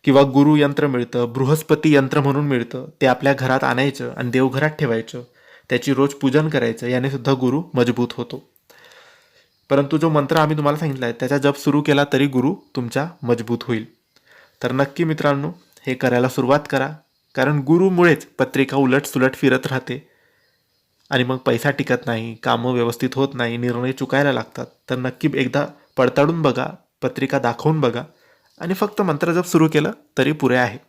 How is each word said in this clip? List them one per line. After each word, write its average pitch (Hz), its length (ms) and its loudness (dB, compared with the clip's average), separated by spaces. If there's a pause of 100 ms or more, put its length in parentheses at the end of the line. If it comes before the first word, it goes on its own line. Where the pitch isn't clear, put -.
किंवा 139 180 6
गुरु 143 340 4
यंत्र 147 300 2
मिळतं, 120 460 -2
बृहस्पती 151 600 2
यंत्र 139 260 4
म्हणून 143 260 0
मिळतं, 127 420 -4 (120)
ते 139 60 2
आपल्या 131 260 2
घरात 131 320 0
आणायचं 131 520 -2
आणि 123 140 -6
देवघरात 131 400 0
ठेवायचं, 123 520 -4 (480)
त्याची 131 240 0
रोज 139 200 2
पूजन 147 340 2
करायचं, 120 380 -2
याने 127 240 -2
सुद्धा 139 220 -2
गुरु 127 300 0 (120)
मजबूत 120 380 0
होतो. - 380 -14 (1200)
परंतु 139 260 2
जो 165 120 2
मंत्र 151 280 2
आम्ही 156 200 2
तुम्हाला 147 220 0
सांगितला 135 280 -4
आहे, 117 140 -4
त्याचा 139 180 0
जप 139 180 2
सुरू 147 260 0
केला 143 300 4
तरी 139 140 2
गुरु 131 280 0 (220)
तुमचा 135 320 -4 (140)
मजबूत 117 400 -2
होईल. 113 220 -4 (760)
तर 127 100 -2
नक्की 139 320 0
मित्रांनो, 151 480 -2 (340)
हे 131 80 -2
करायला 123 340 2
सुरुवात 131 320 2 (100)
करा, 139 220 -2 (420)
कारण 143 240 0
गुरुमुळेच 170 680 4
पत्रिका 135 500 -2
उलटसुलट 131 580 2
फिरत 131 320 0
राहते 131 420 -6 (1000)
आणि 123 140 0
मग 127 120 -2
पैसा 123 340 0
टिकत 131 360 -2
नाही, 113 280 -4
कामं 120 380 -2
व्यवस्थित 120 420 -2
होत 135 200 0
नाही, 120 220 -4
निर्णय 123 360 -4
चुकायला 135 400 0
लागतात. 120 340 -8 (240)
तर 127 60 -2
नक्की 127 380 -4
एकदा 135 320 0 (300)
पडताळून 147 460 2
बघा, 127 240 0 (360)
पत्रिका 135 360 -4
दाखवून 147 420 0
बघा 120 220 -2 (580)
आणि 170 140 -4
फक्त 208 280 -2
मंत्रजप 170 440 0
सुरू 160 220 4
केलं 156 220 0 (280)
तरी 135 140 2
पुरे 131 240 0
आहे. 117 220 0 (100)